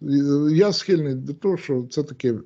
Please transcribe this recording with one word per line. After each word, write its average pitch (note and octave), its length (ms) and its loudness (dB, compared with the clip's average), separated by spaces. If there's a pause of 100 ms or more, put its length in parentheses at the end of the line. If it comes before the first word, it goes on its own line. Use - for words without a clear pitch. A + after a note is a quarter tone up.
е, C#3+ 540 2
я G3 180 4
схильний D3+ 420 0
до C3 180 -8
того, F3+ 240 -2
що B2+ 340 -4
це D3+ 120 -2
таки C3 300 -2 (120)